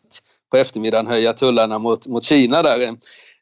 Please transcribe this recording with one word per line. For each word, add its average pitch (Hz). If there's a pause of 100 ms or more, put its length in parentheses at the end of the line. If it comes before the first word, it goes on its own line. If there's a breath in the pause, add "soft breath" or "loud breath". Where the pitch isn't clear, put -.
(520)
på 127
eftermiddagen 110
höja 113
tullarna 113
mot, 113
mot 117
Kina 143
där. 123 (600 loud breath)